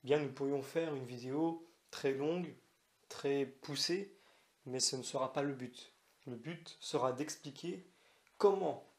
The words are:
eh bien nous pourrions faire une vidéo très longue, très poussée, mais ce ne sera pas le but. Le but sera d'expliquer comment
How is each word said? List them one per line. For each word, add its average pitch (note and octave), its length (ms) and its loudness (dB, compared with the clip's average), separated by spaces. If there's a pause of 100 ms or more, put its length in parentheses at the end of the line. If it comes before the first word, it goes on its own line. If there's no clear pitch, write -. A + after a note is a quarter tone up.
eh C3 40 -10
bien D3 120 6
nous C#3 120 -2
pourrions C#3 300 0
faire D#3+ 320 -2
une C3 120 -4
vidéo C3 600 -2 (240)
très - 220 0
longue, D#3 420 -2 (540)
très C#3 380 0
poussée, D#3+ 680 -2 (520)
mais B2+ 160 -2
ce - 160 0
ne B2 60 -6
sera C3 280 2
pas C#3+ 100 2
le C#3+ 120 4
but. B2 400 -8 (340)
Le B2 80 -6
but D#3+ 440 -10
sera C3 320 2
d'expliquer D3+ 760 -6 (500)
comment F#3+ 480 4 (140)